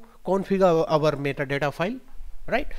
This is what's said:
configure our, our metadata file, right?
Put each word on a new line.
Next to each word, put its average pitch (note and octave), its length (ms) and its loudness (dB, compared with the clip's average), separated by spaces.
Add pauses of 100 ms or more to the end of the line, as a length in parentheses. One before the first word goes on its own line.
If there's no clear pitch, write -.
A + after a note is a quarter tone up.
(240)
configure F#3 640 4
our, - 0 -
our D3+ 240 4
metadata C#3 600 -2
file, G#3+ 260 -4 (480)
right? A3 220 0 (100)